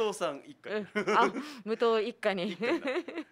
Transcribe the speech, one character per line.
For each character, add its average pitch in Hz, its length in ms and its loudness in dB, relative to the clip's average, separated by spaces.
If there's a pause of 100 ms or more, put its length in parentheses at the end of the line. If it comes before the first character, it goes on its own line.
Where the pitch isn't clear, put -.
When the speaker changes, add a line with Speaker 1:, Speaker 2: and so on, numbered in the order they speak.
Speaker 1:
藤 208 100 0
さ 165 200 -2
ん 139 120 -12
一 143 160 -18
家 208 180 -4
に。 196 140 -8
Speaker 2:
う 208 100 2
ん。 196 140 4
あ、 233 160 6 (320)
武 214 120 -2
藤 226 320 4
一 233 60 -6
家 202 180 0
に。 190 180 -2
Speaker 1:
一 175 100 -6
家 240 120 0
に 311 80 0
な-、 - 60 -4 (440)